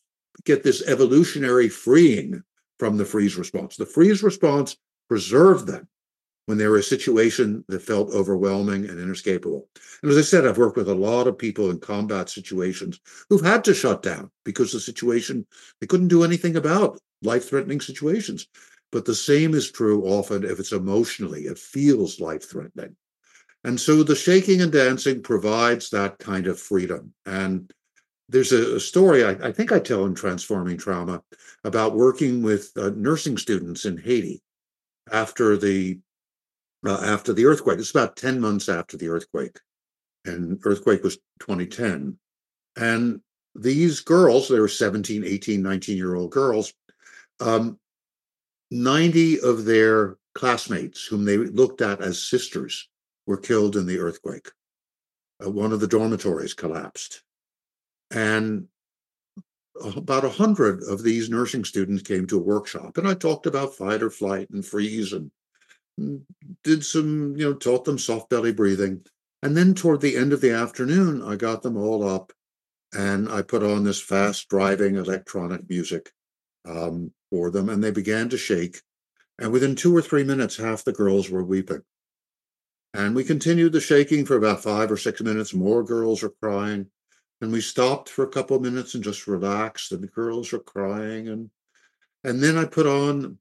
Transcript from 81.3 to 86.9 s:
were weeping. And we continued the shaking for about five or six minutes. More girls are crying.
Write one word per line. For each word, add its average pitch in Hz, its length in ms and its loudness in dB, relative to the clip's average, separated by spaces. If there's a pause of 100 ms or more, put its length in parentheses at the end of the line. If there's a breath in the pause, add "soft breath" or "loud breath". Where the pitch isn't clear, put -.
were 92 140 -4
weeping. 95 380 -4 (1080)
And 101 220 -2
we 131 80 0
continued 165 500 2
the 160 80 2
shaking 143 460 4
for 135 100 2
about 107 280 0
five 107 260 0
or 107 60 -2
six - 260 -6
minutes. 107 320 -4
More 104 300 0
girls 113 400 -2
are 101 180 -8
crying. 101 440 -4 (540)